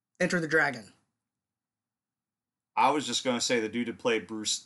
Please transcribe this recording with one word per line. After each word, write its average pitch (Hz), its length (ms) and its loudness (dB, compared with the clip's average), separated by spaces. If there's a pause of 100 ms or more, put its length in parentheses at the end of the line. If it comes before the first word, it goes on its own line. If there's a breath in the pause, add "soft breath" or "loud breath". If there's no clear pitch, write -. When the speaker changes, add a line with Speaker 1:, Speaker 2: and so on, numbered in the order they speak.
(200)
Speaker 1:
Enter 180 200 0
the 160 80 -2
Dragon. 143 460 0 (1800)
Speaker 2:
I 123 160 6
was 147 160 0
just 120 160 -2
gonna 123 180 0
say 123 180 2
the 110 100 -2
dude 117 180 -2
who 117 60 -6
played 110 340 0
Bruce 107 380 -4